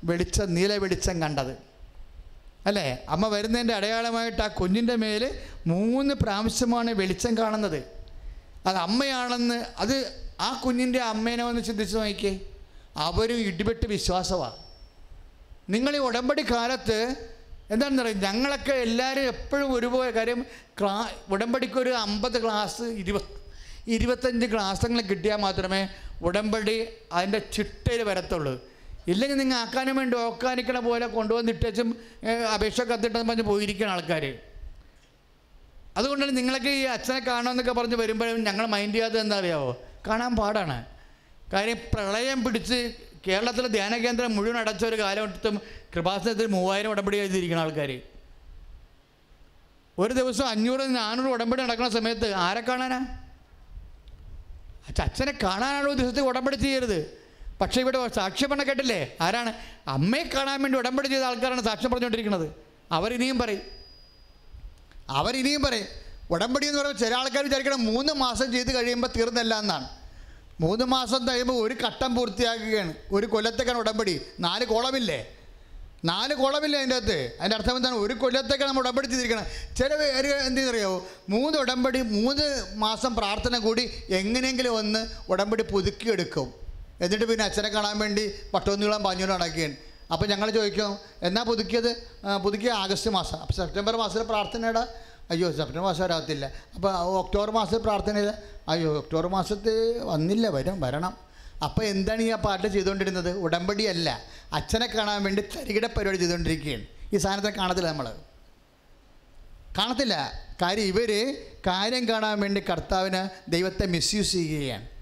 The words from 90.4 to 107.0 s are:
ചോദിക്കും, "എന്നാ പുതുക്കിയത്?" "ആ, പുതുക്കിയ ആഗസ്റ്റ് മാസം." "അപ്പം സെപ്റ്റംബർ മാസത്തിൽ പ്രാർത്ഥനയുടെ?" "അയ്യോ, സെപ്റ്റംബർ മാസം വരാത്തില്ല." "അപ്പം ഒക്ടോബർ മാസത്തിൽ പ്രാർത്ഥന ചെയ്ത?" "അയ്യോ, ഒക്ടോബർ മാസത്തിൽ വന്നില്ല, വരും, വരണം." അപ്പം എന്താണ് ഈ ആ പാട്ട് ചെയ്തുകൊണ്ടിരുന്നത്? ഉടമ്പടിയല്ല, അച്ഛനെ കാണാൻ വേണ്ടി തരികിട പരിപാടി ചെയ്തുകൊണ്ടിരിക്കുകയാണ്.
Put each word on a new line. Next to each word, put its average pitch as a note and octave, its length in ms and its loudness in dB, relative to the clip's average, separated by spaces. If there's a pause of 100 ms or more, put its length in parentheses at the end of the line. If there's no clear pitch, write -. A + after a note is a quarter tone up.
ചോദിക്കും, G3+ 340 0 (360)
"എന്നാ G3 220 2
പുതുക്കിയത്?" A3+ 420 2 (340)
"ആ, G3 40 -4 (140)
പുതുക്കിയ G#3 280 2 (120)
ആഗസ്റ്റ് G3 340 0
മാസം." D#3+ 260 -2
"അപ്പം - 160 -2
സെപ്റ്റംബർ G3+ 420 0
മാസത്തിൽ G#3+ 300 0
പ്രാർത്ഥനയുടെ?" A3+ 520 0 (480)
"അയ്യോ, F3 160 2 (120)
സെപ്റ്റംബർ D#3 300 -2
മാസം E3+ 160 0
വരാത്തില്ല." D3+ 400 -2 (300)
"അപ്പം F#3+ 160 2 (300)
ഒക്ടോബർ G3+ 360 2
മാസത്തിൽ G#3+ 300 2
പ്രാർത്ഥന G#3 320 0
ചെയ്ത?" G#3 120 2 (400)
"അയ്യോ, E3 180 2 (120)
ഒക്ടോബർ D#3+ 260 0 (100)
മാസത്തിൽ G#3 380 0 (360)
വന്നില്ല, F3+ 340 2 (120)
വരും, F3+ 280 0
വരണം." D#3 280 -2 (540)
അപ്പം G#3 160 0 (100)
എന്താണ് G3+ 340 2
ഈ - 80 4
ആ - 100 -4
പാട്ട് G3 300 0
ചെയ്തുകൊണ്ടിരുന്നത്? F#3+ 560 0 (140)
ഉടമ്പടിയല്ല, F3 640 0 (480)
അച്ഛനെ A3+ 300 0 (100)
കാണാൻ G#3 300 0
വേണ്ടി G3 140 2 (140)
തരികിട A3 300 0 (100)
പരിപാടി G3 280 0
ചെയ്തുകൊണ്ടിരിക്കുകയാണ്. D#3+ 600 0 (280)